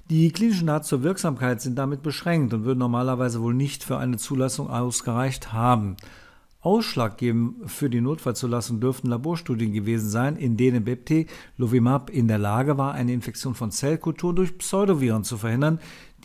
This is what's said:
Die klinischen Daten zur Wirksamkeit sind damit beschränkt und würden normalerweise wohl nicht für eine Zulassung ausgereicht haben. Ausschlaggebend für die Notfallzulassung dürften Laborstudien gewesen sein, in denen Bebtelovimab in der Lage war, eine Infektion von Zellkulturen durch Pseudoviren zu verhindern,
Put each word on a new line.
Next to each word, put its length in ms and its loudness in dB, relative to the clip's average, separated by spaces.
Die 200 6
klinischen 380 2
Daten 160 0
zur 180 0
Wirksamkeit 580 0
sind 140 -4
damit 300 -4
beschränkt 500 0
und 100 -2
würden 140 0
normalerweise 640 0
wohl 100 0
nicht 300 -2
für 160 -4
eine 180 -2
Zulassung 540 -2
ausgereicht 840 -2
haben. 440 2
Ausschlaggebend 1080 0
für 180 -2
die 120 2
Notfallzulassung 800 -2
dürften 260 0
Laborstudien 640 -2
gewesen 360 0
sein, 260 0
in 220 0
denen 280 4
Bebtelovimab 1300 0
in 160 2
der 120 2
Lage 380 2
war, 160 -2
eine 200 -2
Infektion 420 -6
von 160 -4
Zellkulturen 640 -2
durch 240 2
Pseudoviren 640 2
zu 140 -6
verhindern, 420 2